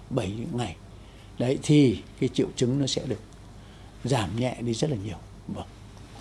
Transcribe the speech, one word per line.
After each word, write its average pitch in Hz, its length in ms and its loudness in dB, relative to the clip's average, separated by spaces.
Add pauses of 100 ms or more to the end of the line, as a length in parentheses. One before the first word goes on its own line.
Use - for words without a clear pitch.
(100)
bảy 101 220 0 (200)
ngày. 110 240 -2 (640)
Đấy, 123 240 2
thì 143 360 8 (220)
cái 131 140 4
triệu 135 120 4 (100)
chứng 131 240 4
nó 135 60 2
sẽ - 200 0
được 110 140 -2 (840)
giảm 113 360 2
nhẹ 127 200 0
đi 117 140 0
rất 151 160 2
là 127 140 0
nhiều. 104 120 -6 (320)
Vâng. - 180 -6 (540)